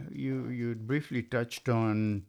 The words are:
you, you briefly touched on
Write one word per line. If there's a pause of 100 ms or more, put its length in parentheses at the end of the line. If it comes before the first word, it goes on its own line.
you,
you
briefly
touched
on